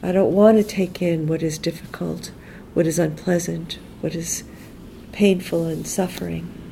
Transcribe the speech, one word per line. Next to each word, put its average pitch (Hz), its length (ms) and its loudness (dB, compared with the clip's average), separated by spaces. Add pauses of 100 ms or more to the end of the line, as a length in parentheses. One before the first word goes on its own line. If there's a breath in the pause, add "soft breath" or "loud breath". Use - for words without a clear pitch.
I 180 80 -2
don't 180 220 4
want 214 240 10
to 208 60 6
take 190 380 -2
in 165 240 0
what 156 160 0
is 156 160 -2
difficult, - 720 -6 (420 loud breath)
what 170 120 2
is 165 140 0
unpleasant, 165 760 -2 (240)
what 160 120 -4
is 170 300 -6 (720 loud breath)
painful 185 520 2
and 156 220 -4
suffering. 175 640 -4 (220)